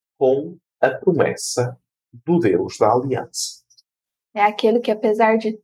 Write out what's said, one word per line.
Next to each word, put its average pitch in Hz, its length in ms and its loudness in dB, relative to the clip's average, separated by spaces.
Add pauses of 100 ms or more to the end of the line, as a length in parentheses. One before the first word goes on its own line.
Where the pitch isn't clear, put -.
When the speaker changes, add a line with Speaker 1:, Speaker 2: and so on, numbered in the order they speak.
(180)
Speaker 1:
com 143 380 0 (240)
a 127 100 4
promessa 123 880 -2 (340)
do 160 260 -2
Deus 95 400 0
da 110 140 4
aliança. - 680 -4 (760)
Speaker 2:
É 208 80 0
aquele 220 380 2
que, 240 100 -2
apesar 220 460 2
de 220 280 -4